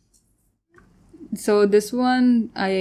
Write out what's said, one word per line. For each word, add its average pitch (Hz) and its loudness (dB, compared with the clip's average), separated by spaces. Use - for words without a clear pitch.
So 208 0
this 208 0
one, 247 0
I, 190 -4